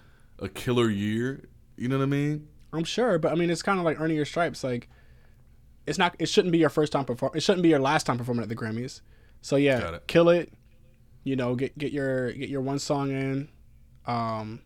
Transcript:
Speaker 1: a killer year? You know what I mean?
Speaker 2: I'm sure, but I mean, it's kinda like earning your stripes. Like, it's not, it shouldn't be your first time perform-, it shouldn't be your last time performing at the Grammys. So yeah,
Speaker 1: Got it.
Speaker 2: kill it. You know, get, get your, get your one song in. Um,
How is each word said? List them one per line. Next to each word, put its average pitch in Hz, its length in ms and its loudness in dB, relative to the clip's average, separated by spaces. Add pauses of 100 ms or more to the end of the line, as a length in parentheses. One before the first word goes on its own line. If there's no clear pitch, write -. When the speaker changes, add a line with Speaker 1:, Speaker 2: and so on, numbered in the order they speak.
(380)
Speaker 1:
a - 100 -8
killer 120 440 0
year? 110 580 -4 (260)
You 117 120 -6
know 135 100 0
what 135 60 0
I 135 40 2
mean? 147 400 -2 (240)
Speaker 2:
I'm 160 120 -4
sure, 226 340 0
but 156 140 0
I 151 40 0
mean, 175 140 0
it's 165 140 -4
kinda 196 180 0
like 160 180 0
earning 160 160 0
your 151 100 0
stripes. 156 380 -2
Like, 123 260 -4 (960)
it's 151 100 -2
not, 180 220 2
it 156 100 0
shouldn't 190 220 4
be 165 80 6
your 151 100 6
first 151 220 2
time 143 140 0
perform-, 127 300 -4
it 156 60 0
shouldn't 185 220 2
be 165 60 6
your 151 100 6
last 135 260 2
time 123 140 0
performing 120 240 -4
at 101 60 -8
the 113 60 -6
Grammys. 113 460 -8 (420)
So - 120 0
yeah, 139 240 4
Speaker 1:
Got 85 160 -4
it. - 100 -14
Speaker 2:
kill 170 240 6
it. 175 240 2 (720)
You 135 120 -4
know, 123 200 -2
get, 123 200 -4
get 139 160 -6
your, 131 400 -2
get - 160 -10
your 135 140 -6
one 135 160 -4
song 139 320 -2
in. 135 400 -4 (560)
Um, 113 600 -6